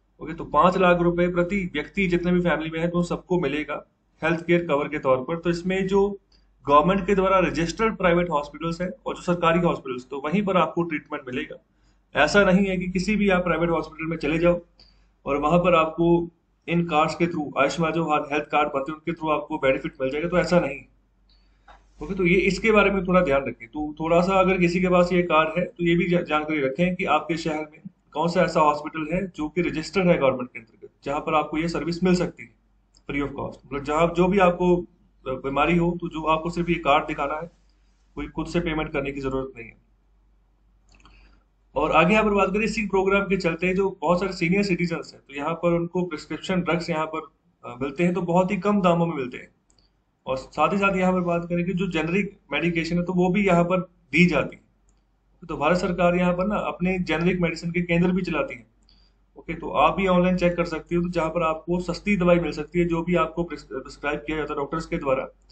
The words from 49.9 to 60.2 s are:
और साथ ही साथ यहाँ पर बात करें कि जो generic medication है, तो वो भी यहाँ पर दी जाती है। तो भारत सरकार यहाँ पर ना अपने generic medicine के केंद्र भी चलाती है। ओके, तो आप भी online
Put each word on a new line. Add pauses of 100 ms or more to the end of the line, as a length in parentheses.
और
साथ
ही
साथ
यहाँ
पर
बात
करें
कि
जो
generic (120)
medication
है,
तो
वो
भी
यहाँ
पर (320)
दी
जाती
है। (840)
तो
भारत
सरकार
यहाँ
पर
ना
अपने
generic
medicine
के
केंद्र
भी
चलाती
है। (720)
ओके,
तो
आप
भी
online